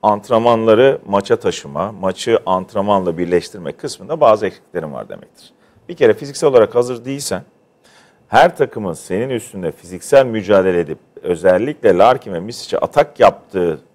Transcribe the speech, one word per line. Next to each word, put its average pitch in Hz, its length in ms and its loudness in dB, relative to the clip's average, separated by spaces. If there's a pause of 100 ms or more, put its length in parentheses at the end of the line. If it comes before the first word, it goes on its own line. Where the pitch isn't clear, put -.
Antrenmanları 113 1040 2
maça 101 300 0
taşıma, 87 560 -6
maçı 95 540 -4
antrenmanla 92 720 -2
birleştirme 87 540 -4
kısmında 143 480 -10
bazı 110 260 2
eksiklerin 82 460 -10
var 55 160 -14
demektir. - 440 -20 (360)
Bir 175 80 -14
kere 113 180 4
fiziksel 143 360 -4
olarak 120 240 4
hazır 120 300 -2
değilsen, 135 380 -8 (880)
her 156 280 4
takımın 110 360 -4
senin 104 380 -6
üstünde 95 420 -8
fiziksel 92 540 0
mücadele 95 540 2
edip 80 180 -6 (240)
özellikle 90 760 0
Larkin 113 340 2
ve 85 80 -6
Misic'e - 380 -8
atak - 420 -2
yaptığı 90 600 2 (140)